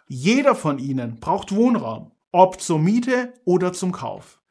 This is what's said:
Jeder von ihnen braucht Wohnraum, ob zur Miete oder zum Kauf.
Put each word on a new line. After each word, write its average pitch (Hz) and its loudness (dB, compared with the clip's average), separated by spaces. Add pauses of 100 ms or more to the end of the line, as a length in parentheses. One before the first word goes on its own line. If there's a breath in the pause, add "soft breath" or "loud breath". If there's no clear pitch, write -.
Jeder 226 2
von 143 -2
ihnen 123 -6
braucht 185 -4
Wohnraum, 226 0 (180)
ob 185 4
zur 160 0
Miete 247 0 (100)
oder 180 2
zum 185 -4
Kauf. - -12 (100)